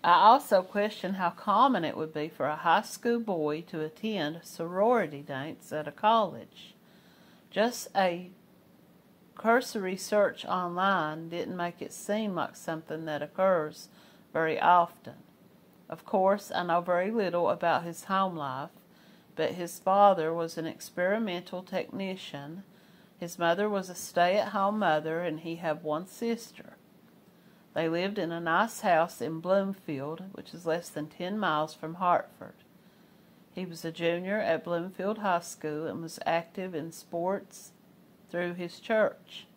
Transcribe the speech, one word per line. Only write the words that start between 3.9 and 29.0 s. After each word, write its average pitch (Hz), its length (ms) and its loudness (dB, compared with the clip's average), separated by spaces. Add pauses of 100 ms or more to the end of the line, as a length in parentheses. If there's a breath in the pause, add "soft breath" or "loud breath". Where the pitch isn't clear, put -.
a 165 80 -18
sorority 180 760 0
dance 143 500 -8
at 151 160 -4
a 147 40 -10
college. 208 840 0 (800 loud breath)
Just 233 440 0
a 180 360 0 (1040)
cursory 220 640 0
search - 460 2
online 175 880 0
didn't 170 260 -6
make 175 280 -6
it - 100 -12
seem 208 400 -4
like 160 220 -4
something 160 500 -8
that 151 160 -4
occurs 170 680 0 (440 loud breath)
very 160 260 0
often. - 540 4 (760)
Of - 160 -12
course, 196 520 2
I 175 80 0
know 175 180 2
very 180 300 0
little 175 400 2
about 170 320 2
his 170 220 -10
home 190 300 0
life, 143 360 -6 (640 loud breath)
but 160 160 0
his 170 280 -8
father 190 540 6
was 165 240 -4
an 160 80 -6
experimental 185 1000 -4
technician. 185 1000 -8 (540 loud breath)
His 170 220 -10
mother 175 300 2
was 190 200 -2
a 175 60 -12
stay-at-home 202 840 2
mother, 160 420 2
and 160 180 -4
he 165 160 -8
had 170 260 -4
one 160 260 -4
sister. - 680 -8 (960 soft breath)
They 165 140 0
lived 185 320 -2
in 170 140 -2
a 170 80 -6
nice 175 400 0
house 175 400 4